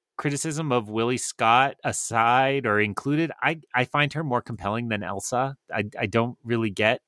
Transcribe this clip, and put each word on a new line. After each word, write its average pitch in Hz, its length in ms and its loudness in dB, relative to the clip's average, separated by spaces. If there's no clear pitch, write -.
criticism 147 540 -2
of 110 180 2
Willie 117 260 0
Scott 120 680 2
aside 123 840 2
or 104 140 4
included, 139 500 -2
I, 156 200 0
I 127 100 2
find 147 280 0
her 165 120 -4
more 120 180 -2
compelling 113 460 -4
than 107 140 -2
Elsa. 120 540 -4
I, 107 120 -2
I 120 80 -2
don't 117 380 0
really 117 260 -2
get 107 380 0